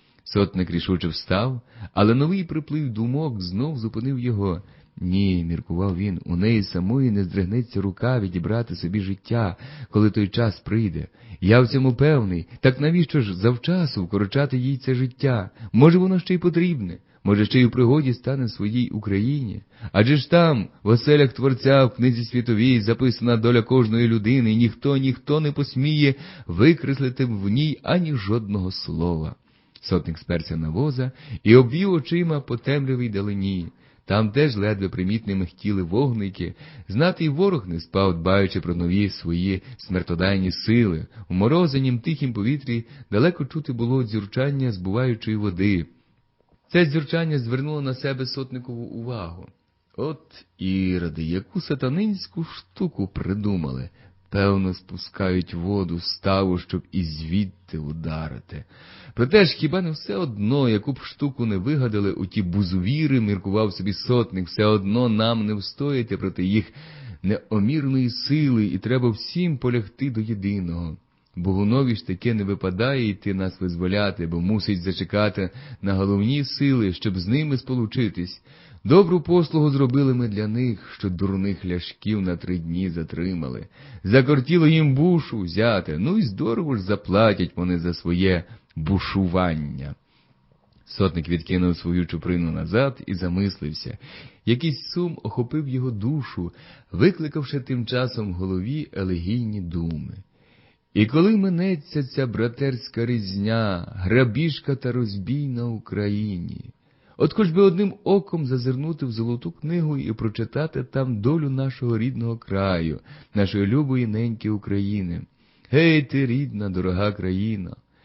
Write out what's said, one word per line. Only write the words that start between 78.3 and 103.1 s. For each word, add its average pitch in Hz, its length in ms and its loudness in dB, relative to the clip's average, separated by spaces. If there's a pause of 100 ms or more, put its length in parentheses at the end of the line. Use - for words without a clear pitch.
Добру 170 380 6
послугу 160 480 2
зробили 135 440 4
ми 123 140 0
для 107 200 -4
них, 117 500 -4
що 101 120 -2
дурних 95 560 -2
ляшків 92 560 -4
на 90 160 -2
три 90 200 -4
дні 85 320 -2
затримали. 80 800 -6 (360)
Закортіло 135 640 4
їм 156 280 4
бушу 151 440 2
взяти, 90 580 0
ну 143 200 0
й 220 40 2
здорово 156 540 -2
ж 101 60 -2
заплатять 95 760 2
вони 90 240 -2
за 85 140 -2
своє 87 500 0 (320)
бушування. 82 1200 -2 (920)
Сотник 85 440 -2
відкинув 87 480 0
свою 87 280 0
чуприну 85 460 -2
назад 95 560 -2
і 98 80 -4
замислився. 90 800 -4 (480)
Якийсь 131 360 0 (120)
сум 175 300 -4
охопив 123 440 -4
його 127 240 -4
душу, 110 600 -4 (400)
викликавши 151 680 0
тим 120 260 -4
часом 120 480 -4
в - 20 -6
голові 95 580 -4
елегійні 98 680 -4
думи. 82 520 -6 (800)
І 107 120 4
коли 170 320 4
минеться 180 680 0
ця 131 240 -4
братерська 117 800 -4
різня, 104 880 -2